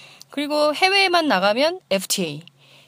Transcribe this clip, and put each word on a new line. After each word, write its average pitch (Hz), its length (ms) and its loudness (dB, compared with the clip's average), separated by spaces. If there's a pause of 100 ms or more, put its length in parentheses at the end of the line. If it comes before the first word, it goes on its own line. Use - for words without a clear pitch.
(300)
그리고 294 440 -2
해외에만 370 540 2
나가면 233 520 0 (100)
에프티에이 175 520 -4 (440)